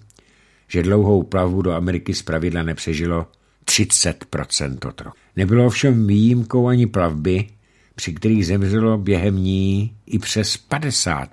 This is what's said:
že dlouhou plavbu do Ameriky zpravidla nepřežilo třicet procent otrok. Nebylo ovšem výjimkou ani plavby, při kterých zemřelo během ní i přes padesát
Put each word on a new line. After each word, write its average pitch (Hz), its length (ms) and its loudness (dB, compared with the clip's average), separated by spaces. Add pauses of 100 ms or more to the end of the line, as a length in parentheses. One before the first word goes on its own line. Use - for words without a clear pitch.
(680)
že 87 160 -2
dlouhou 98 400 4
plavbu 92 380 0
do 90 100 -2
Ameriky 87 420 -2
zpravidla 82 500 -4
nepřežilo 82 640 -4 (380)
třicet - 640 0
procent 69 560 -6
otrok. - 280 -14 (220)
Nebylo 107 300 4
ovšem 120 420 2
výjimkou 120 600 4
ani 123 200 4
plavby, 90 600 0 (480)
při - 180 -8
kterých 107 340 0
zemřelo 104 500 0
během 98 380 0
ní 95 580 0 (120)
i 107 140 -4
přes - 380 -4
padesát 123 760 -4